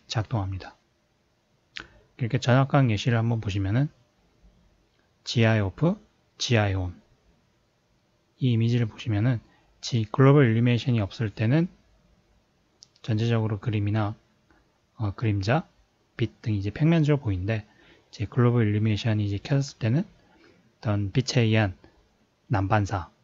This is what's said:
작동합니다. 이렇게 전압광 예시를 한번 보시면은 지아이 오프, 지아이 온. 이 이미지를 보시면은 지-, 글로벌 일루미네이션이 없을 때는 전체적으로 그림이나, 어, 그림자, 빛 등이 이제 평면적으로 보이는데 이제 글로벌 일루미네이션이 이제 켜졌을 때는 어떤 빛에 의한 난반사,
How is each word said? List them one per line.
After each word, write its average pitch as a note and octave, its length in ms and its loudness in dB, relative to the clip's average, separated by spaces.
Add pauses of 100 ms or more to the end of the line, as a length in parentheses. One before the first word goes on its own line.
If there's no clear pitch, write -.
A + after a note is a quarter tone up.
작동합니다. F#2+ 680 -6 (1400)
이렇게 A#2+ 220 -4
전압광 C3 520 2
예시를 A#2 260 0
한번 A2+ 220 0
보시면은 G2+ 480 -2 (1400)
지아이 A2 380 2
오프, D3+ 340 -2 (420)
지아이 G#2 360 0
온. F2+ 260 -6 (1400)
이 B2+ 120 0
이미지를 A#2 360 0
보시면은 A2 520 -2 (400)
지-, A2+ 320 -4
글로벌 C3+ 360 6
일루미네이션이 A#2 520 2
없을 G#2 300 -4
때는 C3+ 400 0 (1300)
전체적으로 A2 560 -2
그림이나, G#2+ 560 -2 (800)
어, G#2 160 -4
그림자, G#2+ 560 -2 (500)
빛 - 240 -6
등이 G#2+ 160 -2
이제 G2 140 -4
평면적으로 D3+ 520 2
보이는데 G2+ 420 -4 (440)
이제 - 160 -8
글로벌 A#2+ 420 2
일루미네이션이 G#2+ 560 0
이제 G2+ 140 -4
켜졌을 C#3 400 -4
때는 B2+ 260 0 (760)
어떤 G#2 320 -2
빛에 B2+ 300 0
의한 A2 360 2 (720)
난반사, G2 600 -2 (140)